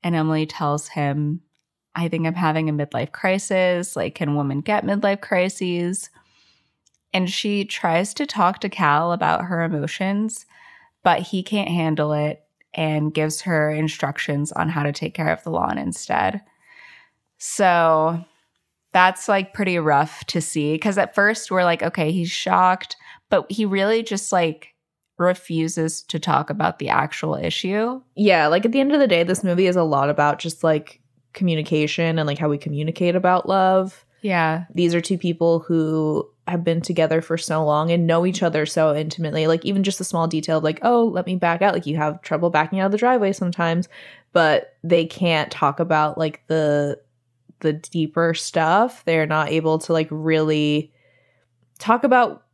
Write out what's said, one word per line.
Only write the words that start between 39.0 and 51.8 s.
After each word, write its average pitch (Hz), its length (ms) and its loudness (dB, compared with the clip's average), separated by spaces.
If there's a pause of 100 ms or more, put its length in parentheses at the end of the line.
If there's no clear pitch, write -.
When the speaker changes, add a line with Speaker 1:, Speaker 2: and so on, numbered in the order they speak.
Speaker 2:
Like, 165 180 2
even 196 200 0
just 196 140 -2
the 185 60 -6
small 165 220 -2
detail 160 320 -2
of, 151 60 -4
like, 160 180 -2
"Oh, 240 220 4
let 185 220 -2
me 185 100 -4
back 170 260 0
out." 196 120 4
Like, 175 120 -2
you 151 100 -2
have 151 260 -2
trouble 170 280 0
backing 160 300 0
out 190 60 2
of 196 60 0
the 208 60 -2
driveway 233 340 2
sometimes, 175 560 -2 (440)
but 156 500 2
they 165 240 4
can't 165 460 0
talk 143 280 0
about, 156 380 0
like, 160 300 -4
the, 147 520 0 (600)
the 156 120 0
deeper 165 600 -2
stuff. 175 720 0
They're 160 220 2
not 156 240 -2
able 160 300 0
to, 165 120 -4
like, 156 180 0
really 156 840 0 (840)
talk 240 260 0